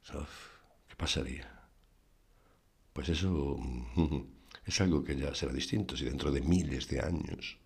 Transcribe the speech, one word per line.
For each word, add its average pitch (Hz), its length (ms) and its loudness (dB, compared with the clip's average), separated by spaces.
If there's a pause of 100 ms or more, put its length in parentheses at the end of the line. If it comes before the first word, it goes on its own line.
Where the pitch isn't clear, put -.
(140)
Uf, - 360 -10 (380)
¿qué - 80 -20
pasaría? - 720 -4 (1200)
Pues 69 160 -4
eso, 78 500 2 (480)
<laughs> - 580 -6
es - 160 0
algo 87 220 6
que 71 140 -2
ya 69 180 -2
será 64 180 -2
distinto, 69 440 -2
si - 80 -2
dentro 71 260 0
de 69 100 2
miles 73 480 4
de 65 120 0
años - 640 -2